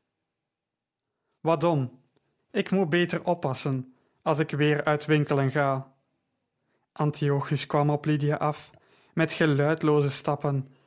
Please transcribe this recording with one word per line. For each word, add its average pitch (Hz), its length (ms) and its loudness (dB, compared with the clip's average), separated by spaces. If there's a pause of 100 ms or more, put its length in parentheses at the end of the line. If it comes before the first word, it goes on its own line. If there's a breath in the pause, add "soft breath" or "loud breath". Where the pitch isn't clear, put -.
(1400)
"Wat 160 240 0
om? 147 380 0 (500)
Ik 196 200 -4
moet 190 180 2
beter 170 340 0
oppassen 135 720 -4 (260 soft breath)
als 156 180 0
ik 156 120 -2
weer 147 320 2
uit 151 220 0
winkelen 143 460 2
ga." 135 420 -2 (1000)
Antiochus 143 720 -2
kwam 147 240 2
op 147 160 -2
Lydia 151 300 0
af, - 340 -4 (440 soft breath)
met 165 180 0
geluidloze 151 800 2
stappen, 139 640 -4 (120)